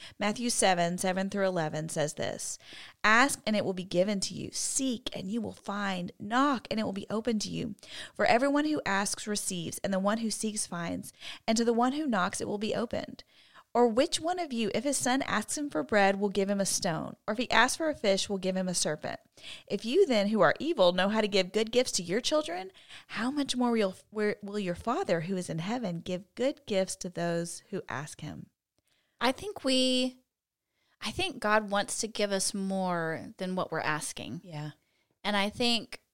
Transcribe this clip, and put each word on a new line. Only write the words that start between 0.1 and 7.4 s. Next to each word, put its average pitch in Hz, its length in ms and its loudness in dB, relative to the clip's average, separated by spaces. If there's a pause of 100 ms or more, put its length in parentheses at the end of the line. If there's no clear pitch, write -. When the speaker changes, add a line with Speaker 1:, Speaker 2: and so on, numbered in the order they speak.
Speaker 1:
Matthew 233 320 -2
seven, 180 480 4
seven 190 320 0
through 196 200 0
eleven 160 400 -2
says 156 260 -2
this, - 420 -6 (460)
"Ask 240 440 4
and 214 100 2
it 190 80 0
will 185 100 -2
be 185 80 -6
given 190 380 2
to 185 140 -4
you. - 180 -8
Seek - 600 -2
and 190 160 -8
you 226 120 -2
will 196 140 -6
find. 196 640 -4
Knock 247 500 0
and 220 80 0
it 214 60 0
will 196 80 -2
be 196 180 -8
opened 220 320 -2